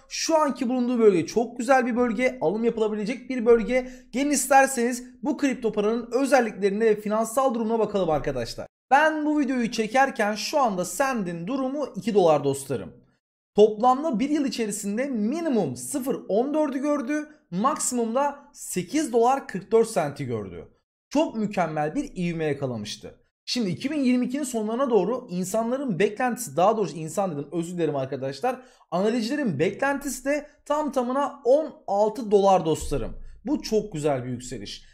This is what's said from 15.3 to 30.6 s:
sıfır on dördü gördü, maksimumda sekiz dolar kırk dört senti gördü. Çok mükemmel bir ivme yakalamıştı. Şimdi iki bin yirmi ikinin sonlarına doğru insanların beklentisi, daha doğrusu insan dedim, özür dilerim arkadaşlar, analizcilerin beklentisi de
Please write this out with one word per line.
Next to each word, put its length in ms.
sıfır 420
on 260
dördü 260
gördü, 500
maksimumda 880
sekiz 600
dolar 340
kırk 240
dört 160
senti 380
gördü. 420
Çok 260
mükemmel 600
bir 200
ivme 300
yakalamıştı. 680
Şimdi 240
iki 220
bin 80
yirmi 260
ikinin 180
sonlarına 460
doğru 400
insanların 680
beklentisi, 580
daha 200
doğrusu 200
insan 340
dedim, 200
özür 220
dilerim 220
arkadaşlar, 640
analizcilerin 680
beklentisi 640
de 220